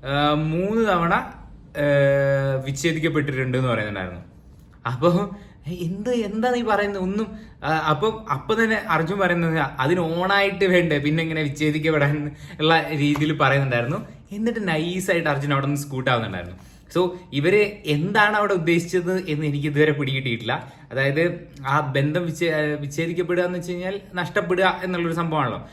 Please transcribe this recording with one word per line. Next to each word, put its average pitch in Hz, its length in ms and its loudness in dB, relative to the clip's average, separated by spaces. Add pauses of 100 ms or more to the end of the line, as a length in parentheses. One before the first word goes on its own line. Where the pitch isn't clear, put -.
ഏഹ്, 147 300 2
മൂന്ന് 180 540 0
തവണ, 170 240 2 (640)
ഏഹ്, 139 880 2
വിച്ഛേദിക്കപ്പെട്ടിട്ടുണ്ട് 139 920 0
എന്ന് 131 120 2
പറയുന്നുണ്ടായിരുന്നു. 101 520 -4 (680)
അപ്പൊ, 131 180 2 (580)
"എന്ത്, 180 420 -6
എന്താ 226 420 0
നീ 247 100 0
പറയുന്നത്?" 202 420 0
ഒന്നും, 202 240 -2 (360)
ആ, 143 80 -2 (180)
അപ്പം, 214 420 -2
അപ്പം 214 320 0
തന്നെ 220 260 0
അർജുൻ 170 300 0
പറയുന്നത്, 170 380 2
"അതിന് 143 420 0
ഓണായിട്ട് 185 680 2
വേണ്ടേ 175 320 4
പിന്നെ 151 260 2
എങ്ങനെ 160 180 -2
വിച്ഛേദിക്കപ്പെടാൻ?" 147 960 0 (240)
ഉള്ള 156 300 4
രീതിയിൽ 147 480 0
പറയുന്നുണ്ടായിരുന്നു. 135 800 0 (140)
എന്നിട്ട് 214 360 -2
നൈസായിട്ട് 170 600 0
അർജുൻ 143 240 0
അവിടെ 135 120 0
നിന്ന് 143 160 -2
സ്കൂട്ട് 131 280 -4
ആവുന്നുണ്ടായിരുന്നു. 92 480 -2 (380)
So, 180 140 2 (240)
ഇവര് 196 380 2 (140)
എന്താണ് 202 500 2
അവിടെ 208 180 2
ഉദ്ദേശിച്ചത് 170 640 0 (120)
എന്ന് 151 160 -2
എനിക്ക് 143 220 -2
ഇതുവരെ 151 240 4
പിടികിട്ടിയിട്ടില്ല. 131 800 -4 (200)
അതായത് 139 320 0 (440)
ആ 143 120 2
ബന്ധം 147 460 0
വിച്ഛേ-, 165 260 -2
ഏഹ്, 151 300 0
വിച്ഛേദിക്കപ്പെടുക 170 640 -2
എന്ന് 180 160 -2
വെച്ച് 170 120 -8
കഴിഞ്ഞാൽ 185 280 -6 (140)
നഷ്ടപ്പെടുക 180 720 0
എന്നുള്ളൊരു 170 320 -2
സംഭവമാണല്ലോ. 151 580 -2